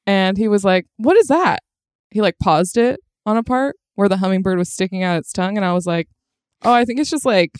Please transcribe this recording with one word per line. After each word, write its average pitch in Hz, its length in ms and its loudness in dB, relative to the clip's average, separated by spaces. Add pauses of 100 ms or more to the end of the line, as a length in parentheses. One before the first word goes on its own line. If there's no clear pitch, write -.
and 190 300 0
he 220 100 0
was 208 160 0
like, 185 220 2 (120)
"What 302 200 2
is 392 100 4
that?" 269 320 0 (520)
He, 214 100 -2
like, 185 200 0
paused 175 360 0
it 240 220 0 (260)
on 214 120 0
a 233 60 -2
part 262 320 -2 (200)
where 202 140 2
the 190 80 -2
hummingbird 190 400 0
was 175 140 -4
sticking 190 320 -4
out 180 140 0
its - 160 -8
tongue, 190 240 -4
and 196 80 -2
I 175 80 0
was 180 120 -2
like, 170 220 -2 (560)
"Oh, 233 100 2
I 240 120 4
think 240 140 -4
it's 302 100 -2
just, 311 160 -4
like, 190 340 2